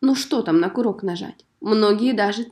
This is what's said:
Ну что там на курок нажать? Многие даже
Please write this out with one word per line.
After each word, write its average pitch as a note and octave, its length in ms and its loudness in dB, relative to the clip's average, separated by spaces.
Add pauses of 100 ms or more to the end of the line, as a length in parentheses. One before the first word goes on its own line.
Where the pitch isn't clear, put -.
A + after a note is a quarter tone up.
Ну C4+ 140 2
что C4 260 -2
там E3 180 2
на E3+ 100 0
курок A#3 340 -2
нажать? F#3 420 -8 (160)
Многие G#3+ 520 2
даже G#3 380 -2